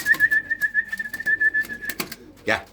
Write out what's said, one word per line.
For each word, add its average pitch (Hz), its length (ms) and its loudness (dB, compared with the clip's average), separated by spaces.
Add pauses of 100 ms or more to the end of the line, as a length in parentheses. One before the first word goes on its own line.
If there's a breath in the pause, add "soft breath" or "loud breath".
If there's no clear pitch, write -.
(2500)
Gel, 107 280 0